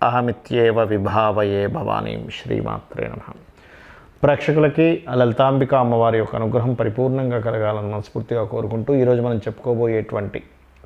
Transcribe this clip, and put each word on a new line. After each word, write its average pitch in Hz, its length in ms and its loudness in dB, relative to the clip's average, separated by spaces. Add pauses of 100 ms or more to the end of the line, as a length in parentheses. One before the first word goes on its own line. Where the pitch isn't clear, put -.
అహమిత్యేవ 120 800 0
విభావయే 104 840 0
భవానీం. 55 640 -6
శ్రీమాత్రే 55 800 -6
నమః. - 260 -14 (920)
ప్రేక్షకులకి 156 840 4
ఆ 127 60 -2
లలితాంబిక 135 600 4
అమ్మవారి 117 420 4
యొక్క 110 180 -2
అనుగ్రహం 117 380 0
పరిపూర్ణంగా 120 680 -2
కలగాలని 107 540 -2
మనస్ఫూర్తిగా 113 500 -4
కోరుకుంటూ, 113 500 -4
ఈరోజు 123 280 4
మనం 120 160 0
చెప్పుకోబోయేటువంటి 110 1040 -4 (420)